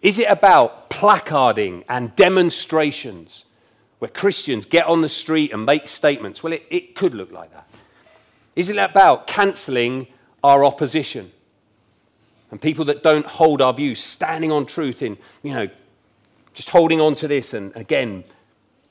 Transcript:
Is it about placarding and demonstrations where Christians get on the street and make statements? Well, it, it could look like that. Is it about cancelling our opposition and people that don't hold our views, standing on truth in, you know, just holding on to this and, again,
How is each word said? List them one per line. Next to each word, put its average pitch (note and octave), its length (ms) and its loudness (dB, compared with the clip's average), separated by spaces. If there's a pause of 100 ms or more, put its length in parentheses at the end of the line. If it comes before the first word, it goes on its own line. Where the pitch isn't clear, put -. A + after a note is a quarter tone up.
Is G3 180 2
it G#3+ 120 2
about F3+ 600 4
placarding A#2+ 960 0
and B2 260 -8
demonstrations D#3+ 1300 -2 (520)
where A#2 120 -10
Christians C#3 560 -4
get E3 200 2
on E3 140 0
the D#3 80 -2
street D#3 440 -4
and G#2+ 140 -6
make D3+ 220 0
statements? A#2 540 -4
Well, D#3+ 100 -6
it, D#3 180 -10
it F3+ 240 -8
could E3 200 -2
look F#2+ 180 -12
like E2+ 200 -20
that. D#2+ 160 -20 (840)
Is F3+ 140 -2
it G#3 80 -6
about F#3+ 500 4
cancelling C3 800 -2 (380)
our C#3 200 6
opposition C3+ 680 -4 (1160)
and G#2 100 -18
people D#3 240 -4
that C#3+ 180 -4
don't D3+ 240 2
hold D3+ 340 2
our B2+ 120 2
views, C3 260 -4
standing D#3+ 540 -6
on D3 140 -2
truth C#3+ 360 -8
in, G#2+ 160 -8 (240)
you C#3+ 100 -10
know, A2 160 -6 (840)
just - 180 -20
holding D#3+ 300 4
on D#3 160 2
to D#3+ 100 -8
this C#3 280 -4
and, G2 200 -10
again, A#2 500 -6 (680)